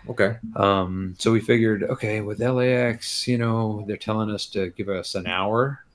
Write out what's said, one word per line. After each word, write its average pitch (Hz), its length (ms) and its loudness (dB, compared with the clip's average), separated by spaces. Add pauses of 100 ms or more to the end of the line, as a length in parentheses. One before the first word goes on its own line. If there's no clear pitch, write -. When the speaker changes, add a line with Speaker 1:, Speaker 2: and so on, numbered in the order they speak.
Speaker 1:
okay. 110 300 2 (180)
Speaker 2:
Um, 95 640 2
so 117 120 2
we 113 100 6
figured, 113 440 2
okay, 107 360 -2
with 104 200 -6
L 123 200 2
A 123 80 2
X, 123 600 0
you 123 100 2
know, 113 480 0
they're 101 100 -4
telling 107 340 -2
us 101 160 -6
to 95 240 -4
give 98 180 -8
us 95 260 -6
an 92 120 -6
hour 107 580 0 (100)